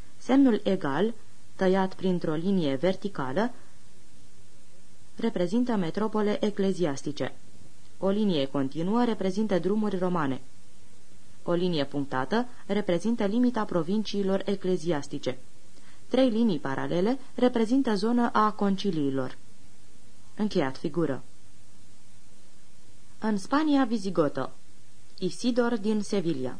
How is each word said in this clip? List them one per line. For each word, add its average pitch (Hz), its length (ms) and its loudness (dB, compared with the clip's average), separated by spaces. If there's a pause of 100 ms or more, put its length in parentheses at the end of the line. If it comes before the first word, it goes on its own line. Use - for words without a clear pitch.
(160)
Semnul 254 480 6
egal, 185 500 2 (420)
tăiat 190 380 4
printr-o 175 400 0
linie 165 400 2
verticală, 180 760 0 (1700)
reprezintă 226 600 0
metropole 196 680 0
ecleziastice. 160 880 0 (680)
O 190 80 2
linie 196 380 2
continuă 165 580 0
reprezintă 196 540 2
drumuri 202 400 0
romane. 151 420 0 (1000)
O 175 100 0
linie 175 320 2
punctată 139 640 0 (200)
reprezintă 208 580 0
limita 233 400 2
provinciilor 196 800 0
ecleziastice. 160 920 0 (680)
Trei 254 200 6
linii 214 300 4
paralele 147 600 0 (160)
reprezintă 240 600 4
zonă 233 380 2
a 214 180 4
conciliilor. 170 840 0 (1000)
Încheiat 165 400 0
figură. 143 460 0 (2000)
În 214 180 0
Spania 277 480 2
vizigotă. 175 640 0 (680)
Isidor 233 580 0
din 214 240 0
Sevilla. 160 600 -2